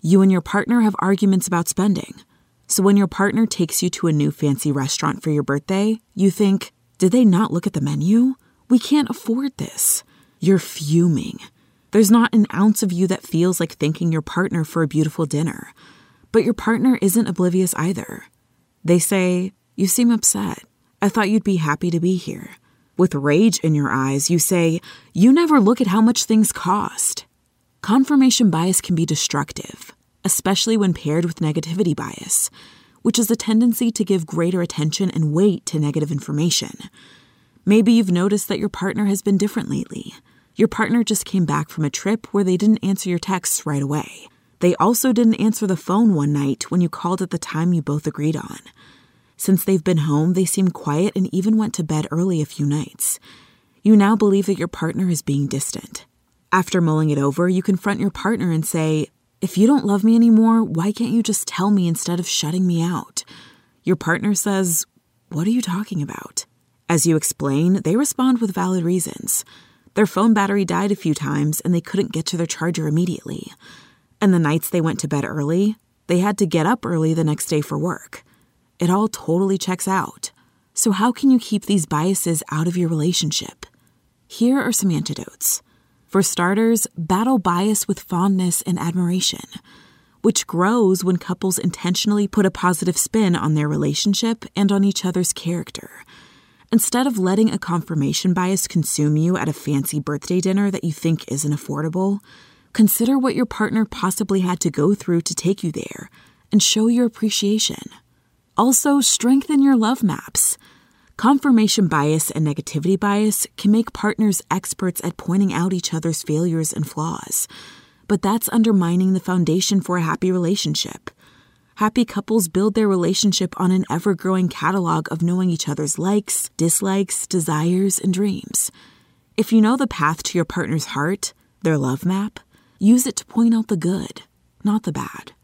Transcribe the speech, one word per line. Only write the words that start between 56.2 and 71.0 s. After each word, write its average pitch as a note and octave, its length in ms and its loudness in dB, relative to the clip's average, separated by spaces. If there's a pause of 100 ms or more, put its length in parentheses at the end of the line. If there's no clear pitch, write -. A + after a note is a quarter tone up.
After F#3 300 2
mulling D#3 260 2
it D3 80 2
over, C#3+ 320 0
you F#3 140 0
confront G3+ 380 -2
your G3 100 0
partner G#3 400 -2
and D#3+ 160 0
say, D#3 400 0 (340)
"If - 160 -4
you G3+ 100 6
don't C#4 200 4
love G3+ 180 0
me A3+ 100 6
anymore, A3+ 480 6
why F3 300 -2
can't A#3 220 -4
you A#3 80 2
just - 260 -4
tell G3 220 -2
me F#3+ 180 2
instead F3 320 -4
of F3 80 -6
shutting F#3 380 -2
me E3+ 160 0
out?" - 420 -6 (580)
Your F3 140 0
partner F#3 380 -2
says, F#3+ 500 -2 (460)
"What E3 160 -4
are A3 60 0
you B3 100 0
talking F3+ 400 -6
about?" - 420 -10 (420)
As E3+ 200 2
you E3 100 2
explain, D3+ 640 0
they E3 140 0
respond B3+ 460 0
with G3+ 100 -2
valid F#3 320 -2
reasons. - 580 -4 (520)
Their G#3+ 100 4
phone G#3+ 300 2
battery G3+ 320 0
died F#3 260 0
a G3 40 0
few D3+ 180 -2